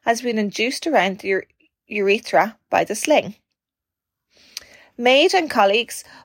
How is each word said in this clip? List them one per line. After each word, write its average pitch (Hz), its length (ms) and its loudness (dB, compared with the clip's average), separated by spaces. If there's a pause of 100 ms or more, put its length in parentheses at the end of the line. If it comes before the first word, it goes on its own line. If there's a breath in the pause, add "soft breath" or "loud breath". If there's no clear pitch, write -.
has 233 160 0
been 233 160 -4
induced 220 500 -4
around 196 320 0
the 196 80 -12
ure-, 190 180 -2 (420)
urethra 202 680 0 (120)
by 180 160 2
the 208 100 -6
sling. 247 400 0 (1600 loud breath)
Maid 269 360 4
and 339 120 0
colleagues 220 560 0 (220 loud breath)